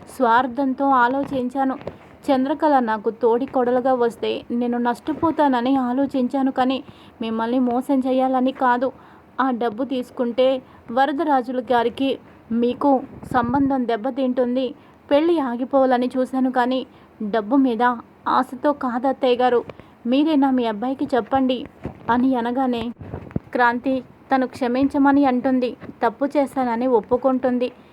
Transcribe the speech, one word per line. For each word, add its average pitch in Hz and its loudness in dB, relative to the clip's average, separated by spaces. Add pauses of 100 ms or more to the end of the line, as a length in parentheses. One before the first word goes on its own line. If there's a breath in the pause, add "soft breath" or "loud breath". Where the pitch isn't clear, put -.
స్వార్థంతో 277 0 (100)
ఆలోచించాను. 262 0 (480 loud breath)
చంద్రకళ 285 2
నాకు 220 -2
తోడి 233 2
కోడలుగా 254 0
వస్తే 233 -2 (200)
నేను 240 -2
నష్టపోతానని 269 0
ఆలోచించాను, 262 -2
కానీ 254 0 (420 loud breath)
మిమ్మల్ని 226 -2
మోసం 254 0
చేయాలని 262 0
కాదు. 247 0 (500 loud breath)
ఆ 269 2
డబ్బు 233 -4
తీసుకుంటే 247 -2 (440 loud breath)
వరదరాజులు 269 0
గారికి 240 0 (420 loud breath)
మీకు 247 0 (340)
సంబంధం 262 0
దెబ్బతింటుంది, 247 -2 (420 loud breath)
పెళ్ళి 320 2
ఆగిపోవాలని 254 2
చూశాను, 254 0
కానీ 254 0 (420 loud breath)
డబ్బు 214 -2
మీద 240 2 (440)
ఆశతో 254 0
కాదు 254 -4
అత్తయ్య 254 0
గారు. 247 2 (460 loud breath)
మీరైనా 277 2
మీ 254 0
అబ్బాయికి 247 -4
చెప్పండి" 254 0 (500)
అని 247 2
అనగానే 240 -2 (680)
క్రాంతి 247 0 (300)
తను 262 0
క్షమించమని 277 2
అంటుంది, 254 0 (280)
తప్పు 233 -2
చేశానని 262 -2
ఒప్పుకుంటుంది. 247 0 (240 loud breath)